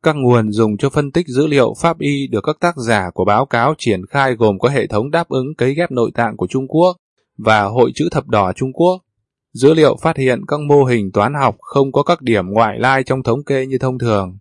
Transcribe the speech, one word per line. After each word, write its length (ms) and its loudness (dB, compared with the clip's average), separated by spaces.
Các 120 0
nguồn 360 2
dùng 260 0
cho 120 -2
phân 220 -4
tích 160 -2
dữ 200 0
liệu 340 2
pháp 180 0
y 280 -2
được 160 -2
các 160 -4
tác 180 -2
giả 360 -2
của 120 0
báo 200 2
cáo 320 0
triển 280 -2
khai 300 0
gồm 240 2
có 100 2
hệ 180 -2
thống 240 -4
đáp 180 -2
ứng 260 -6
cấy 180 0
ghép 180 -4
nội 220 -2
tạng 240 -4
của 100 -6
Trung 200 -4
Quốc 300 0
và 260 2
Hội 320 2
Chữ 160 -2
Thập 160 -4
Đỏ 280 0
Trung 180 -6
Quốc. 280 0
Dữ 200 4
liệu 280 4
phát 160 -2
hiện 300 0
các 120 -4
mô 240 4
hình 280 0
toán 220 0
học 260 0
không 320 0
có 120 2
các 180 0
điểm 280 0
ngoại 300 0
lai 240 2
trong 200 -4
thống 200 -2
kê 220 -2
như 120 -4
thông 220 -2
thường. 420 -2